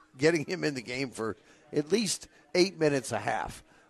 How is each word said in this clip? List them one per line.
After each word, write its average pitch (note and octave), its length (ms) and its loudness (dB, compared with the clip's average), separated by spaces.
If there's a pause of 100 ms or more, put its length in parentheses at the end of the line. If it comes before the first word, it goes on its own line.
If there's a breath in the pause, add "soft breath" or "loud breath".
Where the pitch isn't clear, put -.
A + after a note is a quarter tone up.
(180)
getting D#3 280 4
him F3 180 -4
in D3 100 0
the B2+ 80 -6
game B2 300 -4
for A2 260 -4 (340 soft breath)
at D3 200 0
least G3+ 360 0 (280 soft breath)
eight F3+ 240 4
minutes C#3+ 320 2
a A2 80 0
half, G#2+ 440 -4 (260 soft breath)